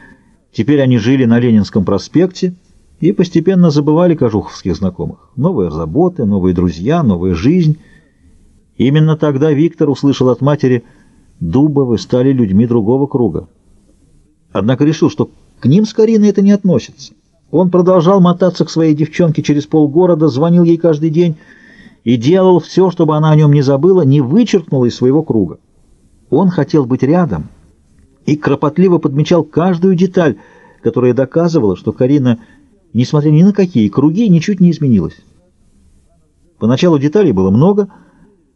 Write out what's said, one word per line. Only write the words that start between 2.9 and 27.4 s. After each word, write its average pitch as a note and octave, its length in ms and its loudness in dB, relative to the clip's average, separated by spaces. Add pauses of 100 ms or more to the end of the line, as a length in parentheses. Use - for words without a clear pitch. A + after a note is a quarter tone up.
и F3 120 0
постепенно F3 580 0
забывали D3+ 440 0
кожуховских G2+ 600 -4
знакомых. E2+ 600 -8
Новые B2+ 340 -2
заботы, A2 560 -4
новые F#2 280 0
друзья, F2+ 480 -2
новая F#2 320 -2
жизнь. D3+ 440 0 (960)
Именно D3+ 400 0
тогда D3+ 360 -2
Виктор D#3 360 0
услышал C3+ 400 0
от A#2+ 140 -2
матери: C3 420 0 (560)
«Дубовы B2+ 580 0
стали B2+ 340 -2
людьми A#2 340 0
другого A#2+ 400 0
круга». A2 420 -4 (1040)
Однако A#2+ 320 0
решил, D#3 260 0
что - 200 -6 (300)
к - 60 -4
ним G3+ 200 2
с - 80 -12
Кариной A3 340 2
это G3+ 140 0
не G3+ 100 4
относится. - 600 -4 (360)
Он F3 200 0
продолжал F3+ 500 2
мотаться F3 440 0
к - 60 -8
своей D#3+ 240 0
девчонке D#3 480 -2
через D3 240 -2
полгорода, D#3+ 600 2
звонил E3+ 360 2
ей E3 120 2
каждый D#3+ 340 -2
день E3 260 0 (680)
и - 120 0
делал F3+ 440 2
все, F3+ 300 0
чтобы D#3 260 -2
она D#3 140 0
о D3+ 60 4
нем D3+ 160 4
не C#3+ 100 2
забыла, D3 400 2
не C#3 180 2
вычеркнула D3+ 680 0
из A2+ 80 -2
своего C3+ 280 0
круга. G2+ 360 -2 (720)
Он F3 200 2
хотел D3 340 -2
быть B2 180 -2
рядом C3+ 460 -2 (800)